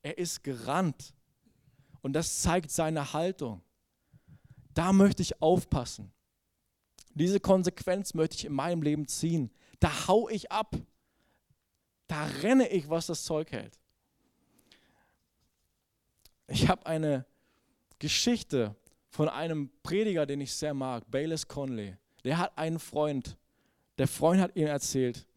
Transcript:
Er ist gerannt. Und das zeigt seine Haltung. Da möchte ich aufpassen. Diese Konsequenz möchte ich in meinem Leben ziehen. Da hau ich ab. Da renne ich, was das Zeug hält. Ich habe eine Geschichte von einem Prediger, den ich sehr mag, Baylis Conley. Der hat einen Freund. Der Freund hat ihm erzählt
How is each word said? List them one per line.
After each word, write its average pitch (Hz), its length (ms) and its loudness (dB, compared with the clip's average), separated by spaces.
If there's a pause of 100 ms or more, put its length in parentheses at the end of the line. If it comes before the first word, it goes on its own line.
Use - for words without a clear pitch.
Er 151 160 -10
ist 175 240 -6
gerannt. 139 720 -2 (840)
Und 135 140 -6
das - 280 -2
zeigt 170 300 0
seine 156 400 -2
Haltung. 151 500 -4 (1120)
Da 175 180 4
möchte 196 300 8
ich - 180 -4
aufpassen. 143 720 2 (1000)
Diese 180 240 2
Konsequenz 185 760 2
möchte 160 200 0
ich - 120 -8
in 151 60 -6
meinem 156 300 0
Leben 147 240 0
ziehen. 160 460 0 (260)
Da 151 300 0
hau 214 200 4
ich - 220 -6
ab. 214 240 -4 (1300)
Da 151 160 -4 (180)
renne 240 280 4
ich, 151 200 -2
was 165 160 0
das 170 160 -6
Zeug 156 300 -4
hält. 101 260 -12 (2750)
Ich - 200 2
habe 185 160 0
eine 156 420 0 (720)
Geschichte 147 720 0 (340)
von 151 200 0
einem 151 420 -4 (140)
Prediger, 185 420 0
den 143 140 -4
ich 139 120 -8
sehr 151 220 -4
mag, 131 340 -6
Baylis 156 380 -2
Conley. 113 500 -8 (280)
Der 151 140 0
hat - 200 -2
einen 165 220 -2
Freund. 147 580 -4 (600)
Der 131 100 2
Freund 170 320 4
hat 180 160 0
ihm 160 100 2
erzählt 135 600 -2 (100)